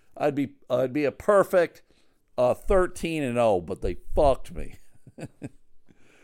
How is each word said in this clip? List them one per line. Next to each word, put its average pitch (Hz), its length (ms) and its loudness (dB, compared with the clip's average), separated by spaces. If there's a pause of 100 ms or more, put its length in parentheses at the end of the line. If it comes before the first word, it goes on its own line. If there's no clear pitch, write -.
(140)
I'd 147 200 -2
be, 139 160 -4 (180)
I'd 127 240 -2
be 147 140 -2
a 127 60 -2
perfect, 185 680 0 (560)
uh, 123 160 2
thirteen 175 720 0
and 120 160 -2
oh, 107 240 4
but 87 180 -10
they 92 160 -4 (180)
fucked 147 400 2
me. - 220 -10 (400)
<laughs> - 120 -14 (960)